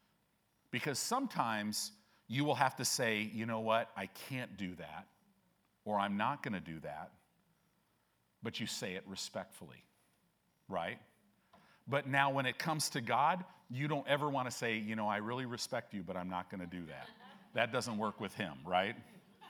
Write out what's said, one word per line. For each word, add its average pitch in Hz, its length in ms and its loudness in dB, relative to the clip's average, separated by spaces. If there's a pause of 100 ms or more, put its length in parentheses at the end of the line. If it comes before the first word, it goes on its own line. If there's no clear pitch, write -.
(720)
Because 127 280 -2
sometimes 117 920 0 (360)
you 135 160 2
will 147 120 4
have 131 220 4
to 131 60 -2
say, 113 380 4
"You 110 240 -2
know 113 160 0
what? 110 340 4
I 98 120 -4
can't 123 500 -8
do 90 180 -4
that," 80 320 -10 (800)
or, 104 140 0
"I'm 101 180 2
not 131 260 2
gonna 101 160 -2
do 80 200 -8
that," 78 320 -8 (1300)
but 113 160 -4
you 110 80 -4
say 95 280 -4
it 95 120 -10
respectfully, 92 760 -10 (840)
right? 95 320 -2 (880)
But 139 200 0
now 139 240 6
when 135 140 2
it 120 140 0
comes 156 300 0
to 139 120 0
God, 147 440 4 (240)
you 131 180 -2
don't 147 200 0
ever 143 220 4
wanna 127 220 0
say, 113 260 0
"You 110 200 -2
know, 107 100 0
I 104 100 2
really 120 280 -2
respect 117 480 -4
you, 98 100 -4
but 90 140 -4
I'm 90 120 -4
not 92 200 -4
gonna 92 180 -8
do 87 200 -8
that." 67 220 -12 (440)
That 113 180 4
doesn't 117 260 0
work 104 220 0
with 98 160 -4
him, 78 280 -2
right? 92 320 4 (540)